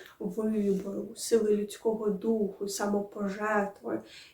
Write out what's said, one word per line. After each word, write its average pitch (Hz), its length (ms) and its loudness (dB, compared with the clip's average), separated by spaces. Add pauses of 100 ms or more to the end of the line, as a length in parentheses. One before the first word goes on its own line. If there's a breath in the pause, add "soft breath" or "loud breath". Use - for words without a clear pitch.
(180 loud breath)
вибору, 202 1000 0
сили 214 400 4
людського 214 540 0
духу, 202 580 0
самопожертви 208 1300 -2 (340 loud breath)